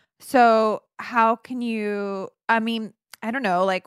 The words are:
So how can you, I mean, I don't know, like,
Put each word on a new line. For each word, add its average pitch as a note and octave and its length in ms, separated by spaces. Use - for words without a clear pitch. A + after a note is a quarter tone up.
So A3 640
how A3+ 380
can B3+ 260
you, G#3 680
I A3+ 120
mean, A3+ 340
I A3 80
don't C4 120
know, F#3 220
like, F#3 220